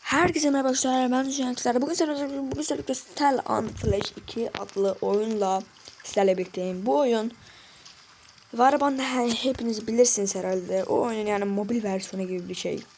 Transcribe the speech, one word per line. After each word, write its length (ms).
Herkese 420
merhaba 180
arkadaşlar, 420
ben 140
Hüseyin 260
Akçılar. 320
Bugün 120
sizlerle, 560
bugün 120
sizlerle 320
Steel 520
and 220
Flash 480
iki 420
adlı 420
oyunla 640
sizlerle 340
birlikteyim. 480
Bu 120
oyun 340
Varaban'da 480
he-, 320
hepiniz 520
bilirsiniz 480
herhalde. 500
O 160
oyunun 260
yani 180
mobil 380
versiyonu 460
gibi 200
bir 60
şey. 280